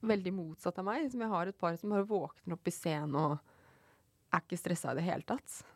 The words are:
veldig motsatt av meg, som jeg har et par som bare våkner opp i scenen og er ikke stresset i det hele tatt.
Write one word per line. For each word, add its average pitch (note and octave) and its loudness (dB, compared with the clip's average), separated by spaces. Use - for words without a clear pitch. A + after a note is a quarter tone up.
veldig G3 2
motsatt F3 -4
av F#3 -2
meg, C4 0
som B3 -4
jeg A3 0
har F3 2
et G3 -6
par E3+ 0
som G3+ -4
bare G3+ 4
våkner F#3 -2
opp - -4
i E3 0
scenen D3+ 0
og D3 2
er E3+ 6
ikke - -6
stresset D3+ -2
i B2 0
det E3 0
hele F3 0
tatt. - -6